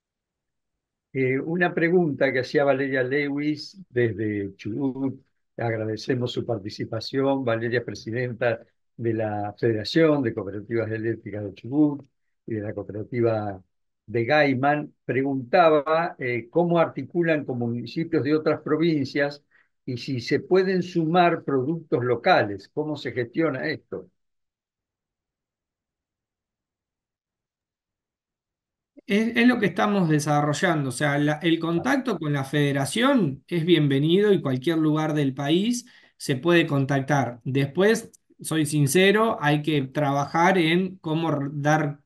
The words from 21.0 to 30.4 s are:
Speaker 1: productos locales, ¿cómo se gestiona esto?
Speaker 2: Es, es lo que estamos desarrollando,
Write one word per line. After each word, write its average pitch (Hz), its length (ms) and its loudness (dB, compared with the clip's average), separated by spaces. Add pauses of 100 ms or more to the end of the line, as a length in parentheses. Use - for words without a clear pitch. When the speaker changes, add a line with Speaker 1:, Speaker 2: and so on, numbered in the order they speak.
Speaker 1:
productos 143 600 -2
locales, 120 720 0
¿cómo 151 220 -6
se 135 160 -10
gestiona 135 560 -4
esto? 95 420 -10 (4000)
Speaker 2:
Es, 226 300 0
es 233 120 4
lo 247 120 4
que 202 60 0
estamos 202 420 0
desarrollando, 147 840 0